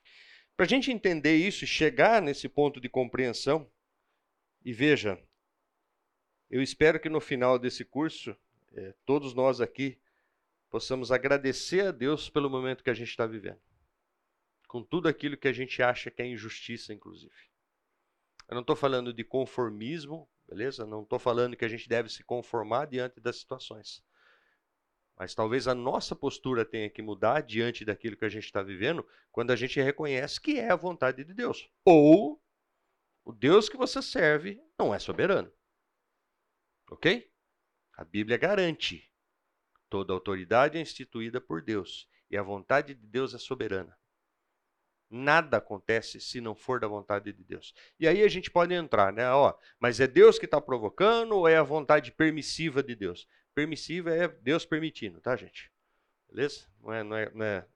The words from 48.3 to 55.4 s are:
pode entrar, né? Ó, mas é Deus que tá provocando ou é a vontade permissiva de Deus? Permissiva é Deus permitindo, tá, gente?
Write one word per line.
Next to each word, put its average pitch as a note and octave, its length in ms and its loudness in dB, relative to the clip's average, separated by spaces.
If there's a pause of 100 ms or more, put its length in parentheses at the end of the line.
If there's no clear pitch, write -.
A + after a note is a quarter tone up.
pode F3 240 2
entrar, A2 380 2
né? A#2 180 0
Ó, C3 240 6 (240)
mas A#2+ 220 0
é C3 80 4
Deus F#3+ 320 10
que F3 80 -8
tá D3 140 2
provocando G#3 720 0
ou F3 160 4
é D#3+ 80 8
a D#3 60 6
vontade D3 500 2
permissiva D#3 680 -2
de A#2+ 140 -6
Deus? - 320 -8 (260)
Permissiva D#3+ 600 -4
é E3+ 140 0
Deus D#3 360 -2
permitindo, C#3+ 540 -6
tá, B2 160 -4
gente? - 340 -14 (600)